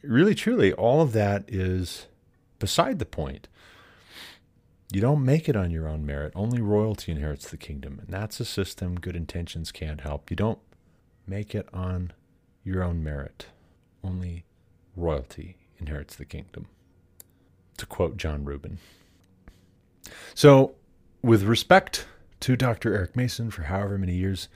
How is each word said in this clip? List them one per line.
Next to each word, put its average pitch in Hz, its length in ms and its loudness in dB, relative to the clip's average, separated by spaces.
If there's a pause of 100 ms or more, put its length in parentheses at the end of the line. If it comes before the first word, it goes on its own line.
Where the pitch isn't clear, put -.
really, 151 320 4
truly, 185 380 2
all 127 280 4
of 139 120 2
that 101 340 2
is 92 600 -4 (520)
beside 180 400 0
the 120 60 -4
point. - 420 -10 (1400)
You 95 80 -2
don't 135 240 4
make 147 240 4
it 139 80 2
on 92 160 0
your 80 160 -4
own 78 180 -4
merit. 71 300 -6
Only 117 240 -2
royalty 104 540 0
inherits 76 360 -6
the 80 80 -14
kingdom. 69 420 -12
And - 140 -12
that's 104 280 -8
a 117 40 -6
system 92 540 -4
good 87 160 -6
intentions 82 560 -8
can't 76 300 -8
help. 73 280 -8
You 90 60 -4
don't 104 240 -2 (640)
make 101 300 -8
it 101 180 -6
on 90 380 -4 (520)
your 92 200 -2
own 85 180 -2
merit. 73 460 -8 (560)
Only 90 400 -6 (520)
royalty 82 600 -6 (220)
inherits 73 380 -10
the - 100 -16
kingdom, - 420 -14 (1080)
to - 80 -12
quote - 320 -2
John 73 260 -4
Reuben. 71 360 -10 (1500)
So, 135 420 10 (460)
with 113 220 6
respect 117 640 4 (360)
to 127 140 2
Doctor 117 400 0
Eric 95 200 -2
Mason 120 360 -2
for 85 120 -8
however 98 340 -2
many 90 180 0
years 92 400 -2